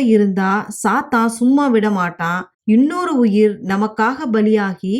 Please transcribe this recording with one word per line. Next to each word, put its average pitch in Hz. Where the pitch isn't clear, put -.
இருந்தா 196
சாத்தான் 233
சும்மா 254
விட 226
மாட்டான். 175
இன்னொரு 311
உயிர் 214
நமக்காக 220
பலியாகி 214